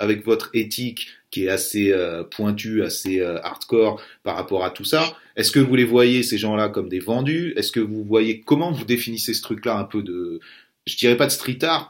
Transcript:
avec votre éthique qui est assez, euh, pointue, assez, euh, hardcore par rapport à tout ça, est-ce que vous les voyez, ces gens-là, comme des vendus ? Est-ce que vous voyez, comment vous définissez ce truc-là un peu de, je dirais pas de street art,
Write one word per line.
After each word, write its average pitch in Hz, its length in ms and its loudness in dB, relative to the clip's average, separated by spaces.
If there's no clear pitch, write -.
avec 104 240 0
votre 110 300 0
éthique 113 520 -4
qui 95 140 -4
est 95 60 0
assez, 98 420 2
euh, 85 320 -2
pointue, 104 580 -2
assez, 92 380 -2
euh, 87 220 -2
hardcore 107 600 0
par 87 100 -4
rapport 92 300 -2
à 90 60 -2
tout - 140 -14
ça, 156 320 0
est-ce 107 160 0
que 143 80 6
vous 127 160 4
les 123 80 6
voyez, 123 400 6
ces 110 120 -2
gens-là, 107 320 0
comme 98 200 -4
des 92 100 -4
vendus ? 139 580 -2
Est-ce - 140 -2
que - 100 -2
vous 107 220 -2
voyez, 110 380 2
comment 160 320 2
vous 113 120 -6
définissez 117 500 -2
ce - 80 -4
truc-là 110 360 -4
un 98 60 -2
peu 104 180 -4
de, 87 380 -6
je - 100 -8
dirais 120 200 6
pas 143 100 4
de 143 60 0
street - 300 -4
art, 160 280 0